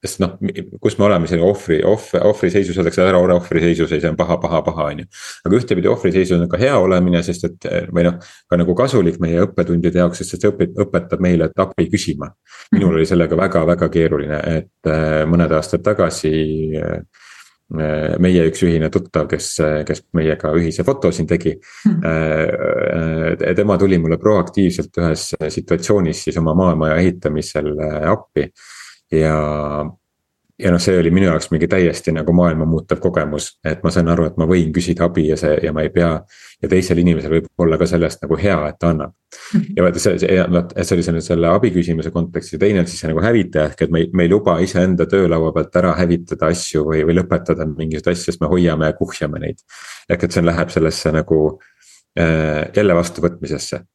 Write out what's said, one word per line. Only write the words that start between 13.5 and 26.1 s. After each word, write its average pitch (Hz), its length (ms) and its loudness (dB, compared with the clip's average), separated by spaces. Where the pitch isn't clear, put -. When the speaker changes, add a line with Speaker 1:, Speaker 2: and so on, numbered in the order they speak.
Speaker 1:
väga 85 240 2
keeruline, 76 520 0
et, - 340 -4
eh, 78 320 0
mõned 80 320 2
aastad 87 320 -2
tagasi, 85 460 0
eh, 80 240 -6
meie 90 300 4
üks - 180 -6
ühine 80 240 2
tuttav, 78 380 -2
kes, - 260 -4
kes 76 180 -6
meiega 78 400 0
ühise 82 300 0
foto 87 280 0
siin 85 160 -4
tegi, 85 280 0
Speaker 2:
Mhm. 170 180 2
Speaker 1:
eh, 80 1500 -2
eh, 90 60 2
tema 101 220 2
tuli 92 200 4
mulle 82 200 0
proaktiivselt 90 840 0
ühes 80 320 -2
situatsioonis 87 760 -2